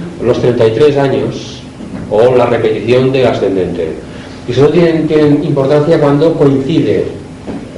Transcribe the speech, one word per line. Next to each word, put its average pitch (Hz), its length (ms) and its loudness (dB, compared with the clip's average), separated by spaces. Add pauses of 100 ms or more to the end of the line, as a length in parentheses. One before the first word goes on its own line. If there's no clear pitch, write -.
(240)
los 120 160 0
treinta 117 260 2
y 110 60 2
tres 147 240 2
años - 640 -4 (500)
o 117 260 4
la 120 100 4
repetición 113 640 0
del 131 160 2
ascendente. 90 680 -2 (540)
Y 123 60 -4
solo 135 160 4
tienen, 165 400 2
tienen 151 340 4
importancia 147 560 2
cuando 147 360 2
coincide, 139 720 0 (720)